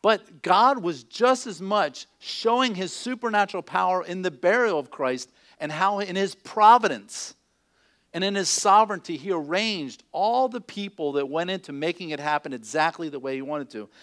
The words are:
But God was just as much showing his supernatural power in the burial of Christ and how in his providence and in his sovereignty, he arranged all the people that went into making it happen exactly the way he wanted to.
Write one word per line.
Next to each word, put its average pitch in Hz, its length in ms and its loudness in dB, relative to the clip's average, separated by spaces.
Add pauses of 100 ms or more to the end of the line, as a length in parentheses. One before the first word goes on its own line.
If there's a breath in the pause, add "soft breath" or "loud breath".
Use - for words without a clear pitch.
But 196 400 0
God 226 400 4
was 151 220 -6
just 254 420 0
as 170 140 -12
much 190 460 -2 (120)
showing 233 560 -2
his 180 180 -6
supernatural 208 720 -2
power 185 420 -2
in 180 180 -8
the 180 100 0
burial 190 480 2
of 127 100 -10
Christ 131 400 -4 (300 soft breath)
and 151 100 -6
how 196 300 0
in 185 160 -6
his 196 180 -2
providence 214 1000 4 (800)
and 180 80 -2
in 202 100 0
his 190 140 0
sovereignty, 196 720 2
he 170 120 -8
arranged 170 800 -4
all 233 380 0
the 226 140 -8
people 190 500 -6
that 139 160 -2
went 165 220 -4
into 190 200 -8
making 160 400 -6
it 147 80 -6
happen 147 360 -4
exactly 156 560 -4
the 139 80 -10
way 135 160 -6
he 135 80 -8
wanted 143 300 -8
to. 107 180 -12 (120 loud breath)